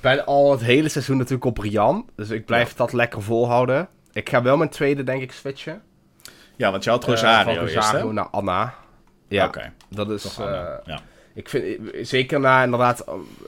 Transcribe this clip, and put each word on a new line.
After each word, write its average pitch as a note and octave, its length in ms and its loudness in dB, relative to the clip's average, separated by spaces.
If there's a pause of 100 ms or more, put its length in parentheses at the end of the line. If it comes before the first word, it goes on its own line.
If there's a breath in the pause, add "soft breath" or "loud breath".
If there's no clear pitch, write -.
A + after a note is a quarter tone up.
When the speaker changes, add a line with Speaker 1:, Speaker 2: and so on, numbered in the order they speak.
Speaker 1:
ben C3+ 260 2
al C#3+ 240 6
het C3 100 2
hele C3 280 4
seizoen C3+ 280 -2
natuurlijk B2+ 280 -2
op B2 140 -2
Rian, G#2+ 580 0
dus G#2 140 -10
ik A2 140 -6
blijf A#2 260 0
Speaker 2:
Ja. - 60 -18
Speaker 1:
dat A#2+ 160 -2
lekker A#2 300 -2
volhouden. A#2+ 680 2 (240)
Ik - 160 -8
ga B2+ 140 2
wel C3 140 4
mijn D#3 140 0
tweede, C#3 340 -2
denk C3 180 -4
ik, B2+ 100 -12
switchen. D#3 500 -14 (760 loud breath)
Speaker 2:
Ja, A2 140 2
want F#2+ 140 -4
je A2+ 60 0
had A#2+ 120 2
Speaker 1:
Eh, - 80 -6
Speaker 2:
Rosario A2+ 440 4
Speaker 1:
van E2+ 80 -2
Speaker 2:
eerst, E2 120 -4
Speaker 1:
Rosario G#2+ 320 0
Speaker 2:
hè? G#2+ 60 -4
Speaker 1:
naar G#2 160 -4
Anna. G2+ 460 -2 (540 soft breath)
Ja, F#2+ 180 2
Speaker 2:
Oké. - 260 -10 (160)
Speaker 1:
dat G2+ 220 -6
is, G2+ 120 -6
Speaker 2:
Toch - 180 -12
Anna, G2 260 -6
Speaker 1:
eh, C#2+ 200 -12
Speaker 2:
ja. D2+ 140 -10 (340 soft breath)
Speaker 1:
ik - 140 -14
vind, B2+ 160 -4 (280)
eh, G2+ 120 -10
zeker C3 360 -2
na C3 240 6
inderdaad, A#2+ 360 2
eh, - 140 -12 (340)